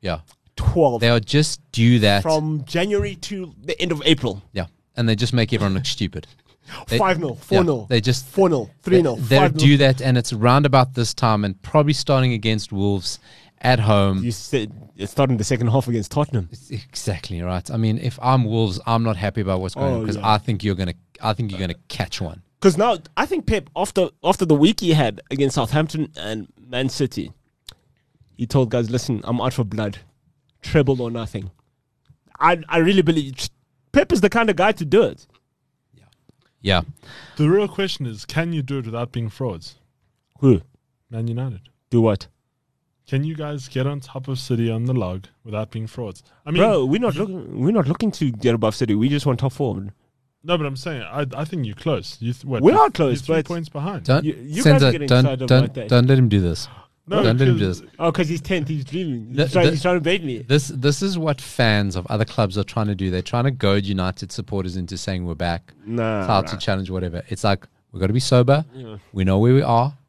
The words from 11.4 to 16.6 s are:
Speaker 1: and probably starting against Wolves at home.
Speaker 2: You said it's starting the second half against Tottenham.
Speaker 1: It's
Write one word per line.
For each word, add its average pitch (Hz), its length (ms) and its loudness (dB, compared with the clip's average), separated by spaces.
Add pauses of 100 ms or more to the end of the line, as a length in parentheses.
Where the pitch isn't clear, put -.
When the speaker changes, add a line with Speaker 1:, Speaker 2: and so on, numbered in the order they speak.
Speaker 1:
and 95 160 -4
probably 151 320 2
starting 131 400 2
against 110 400 -2
Wolves 101 460 -2 (420)
at 127 200 2
home. 101 440 4
Speaker 2:
You 120 80 -4
said 110 400 -6 (240)
it's 98 160 -10
starting 135 240 2
the 104 80 -2
second 120 240 -2
half 127 200 0
against 113 220 -4
Tottenham. 143 400 -4
Speaker 1:
It's - 200 -20